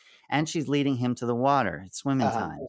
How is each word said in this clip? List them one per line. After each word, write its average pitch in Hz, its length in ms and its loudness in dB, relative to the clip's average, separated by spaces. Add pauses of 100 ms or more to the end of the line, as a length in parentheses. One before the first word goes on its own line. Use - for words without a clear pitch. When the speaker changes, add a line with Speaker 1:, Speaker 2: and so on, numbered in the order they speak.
(320)
Speaker 1:
And 151 180 2
she's 151 180 -2
leading 139 280 2
him 123 180 0
to 120 140 -6
the 120 80 2
water. 120 500 2
It's - 140 -12
swimming 135 260 0
Speaker 2:
Uh-huh. 101 140 0
Speaker 1:
time. 98 300 -6